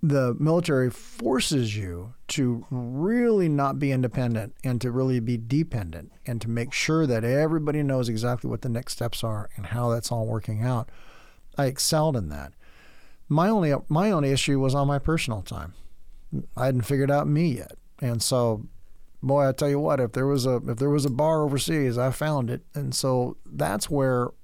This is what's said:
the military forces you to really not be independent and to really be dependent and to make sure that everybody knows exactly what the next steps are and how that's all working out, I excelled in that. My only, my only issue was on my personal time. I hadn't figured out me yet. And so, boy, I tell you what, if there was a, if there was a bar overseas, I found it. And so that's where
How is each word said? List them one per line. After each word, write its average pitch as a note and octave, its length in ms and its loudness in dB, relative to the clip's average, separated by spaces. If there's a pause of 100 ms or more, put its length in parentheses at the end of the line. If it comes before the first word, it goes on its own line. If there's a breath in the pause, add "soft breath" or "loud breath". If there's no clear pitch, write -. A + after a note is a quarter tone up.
the C3+ 360 4
military D3 520 4
forces D3+ 840 0
you F#2+ 380 -6 (140)
to B2 420 0
really F3 800 2
not C#3 300 2
be C#3 120 2
independent A#2+ 720 0
and B2 180 0
to B2 100 -2
really C3 280 2
be A#2+ 160 0
dependent A2+ 760 -4 (120)
and A#2+ 180 -4
to A2+ 60 -6
make A#2 260 -2
sure D#3+ 340 2
that A2+ 160 2
everybody D3+ 580 2
knows C3+ 260 0
exactly A#2+ 400 -2
what A#2 140 -4
the C3 80 -4
next A#2 240 -4
steps - 300 -4
are G#2+ 320 -2
and G#2 120 -8
how A#2+ 220 0
that's A#2 220 -2
all A2+ 160 -2
working A2 340 -4
out, A#2+ 280 -2 (680 loud breath)
I C#3+ 80 2
excelled D3+ 500 2
in F#2+ 140 -2
that. C#2+ 240 -10 (760 soft breath)
My E3 220 4
only, F3+ 240 4 (160)
my F#3 220 2
only D3 200 2
issue C#3 280 2
was C3+ 160 2
on C#3 120 2
my C#3+ 120 2
personal C3 420 0
time. E2+ 320 -8 (840 soft breath)
I B2+ 120 0
hadn't B2 160 2
figured C#3 260 2
out C#3+ 180 4
me D3 300 2
yet. - 220 -12 (200)
And A#2+ 220 0
so, A#2 460 2 (560)
boy, C#3 240 4
I C3+ 60 2
tell D3 160 0
you C#3+ 100 2
what, D3+ 200 2
if A#2+ 120 0
there C3 160 0
was C#3 180 2
a, B2+ 120 2 (100)
if B2 100 -2
there C#3 140 2
was C#3+ 140 4
a D3 40 2
bar D3+ 320 2
overseas, C#3 560 0
I B2+ 140 2
found C#3 400 -2
it. C3 100 -6 (140)
And C3+ 180 -4
so B2+ 500 0
that's D3+ 460 -4
where C3 400 2 (140)